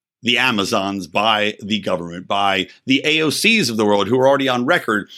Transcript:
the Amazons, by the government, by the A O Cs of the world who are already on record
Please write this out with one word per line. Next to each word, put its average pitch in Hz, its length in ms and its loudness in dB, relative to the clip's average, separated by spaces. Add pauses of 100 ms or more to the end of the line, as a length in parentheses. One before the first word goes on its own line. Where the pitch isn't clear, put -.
(220)
the 120 160 0
Amazons, 98 680 0
by 104 540 0
the 104 180 -2
government, 87 480 -6
by 98 400 0 (180)
the 135 200 2
A 156 160 0
O 156 80 0
Cs 208 400 0
of 113 80 -4
the 110 80 2
world 101 240 2
who 127 100 2
are 131 80 4
already 139 220 2
on 123 160 -2
record 127 520 -2